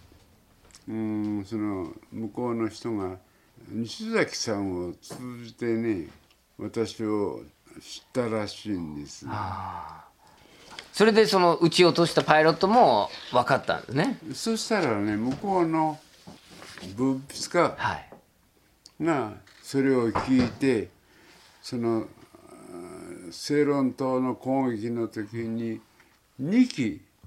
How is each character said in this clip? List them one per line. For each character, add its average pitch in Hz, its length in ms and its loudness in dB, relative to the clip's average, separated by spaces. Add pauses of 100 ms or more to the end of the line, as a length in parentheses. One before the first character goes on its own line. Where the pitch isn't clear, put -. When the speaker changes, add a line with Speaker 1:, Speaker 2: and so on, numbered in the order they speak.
(880)
Speaker 1:
う 104 60 -8
ん、 107 520 -4
そ 110 120 -6
の 98 360 -4 (180)
向 110 180 -8
こ 120 200 -4
う 117 60 -2
の 113 140 -2
人 117 220 -8
が 92 260 -4 (520)
西 117 440 -6
崎 190 240 0
さ 113 160 -2
ん 90 360 -2
を 82 40 -10
通 123 500 -14
じ 113 120 -16
て 120 100 -6
ね、 110 420 0 (500)
私 110 460 -4
を 104 380 -2 (400)
知 - 260 -18
っ - 60 -20
た 120 160 -2
ら 107 180 -2
し - 200 -12
い - 20 -6
ん 85 260 -4
で 73 120 -12
す。 - 200 -18
Speaker 2:
あ 92 760 -10
あ。 - 40 -20 (880)
そ 196 100 4
れ 220 80 8
で 214 140 8
そ 185 140 4
の 170 180 6
撃 170 140 6
ち 180 140 8
落 160 100 6
と 170 100 6
し - 80 -2
た 143 100 4
パ 156 160 6
イ 156 40 6
ロ 160 80 6
ッ - 20 2
ト 190 140 0
も 143 420 6 (220)
分 123 160 4
か 135 100 4
っ - 80 -4
た 80 140 0
ん - 20 -12
で - 60 -16
す - 80 -8
ね。 202 240 0 (140)
Speaker 1:
そ 226 220 -2
し - 120 -6
た 214 120 0
ら 120 200 0
ね、 104 180 0
向 123 180 -2
こ 190 260 -2
う 165 60 2
の 160 320 0 (960)
文 131 320 0
筆 - 220 -10
家 165 260 2
Speaker 2:
は 101 200 -4
い。 - 140 -16 (920)
Speaker 1:
が 131 300 -2 (300)
そ 139 180 -2
れ 135 140 4
を 117 160 2
聞 127 340 2
い 117 60 -4
て、 117 380 0 (720)
そ - 160 -10
の、 117 300 0 (640)
あ 90 40 -16 (520)
ー、 82 40 -14
セ 147 320 0
イ - 20 6
ロ 143 160 2
ン 127 120 0
島 131 260 -2
の 127 160 -2
攻 131 340 0
撃 117 220 -4
の 117 160 -2
時 107 300 -8
に、 113 440 -6 (560)
二 214 300 4
機、 107 340 -4 (260)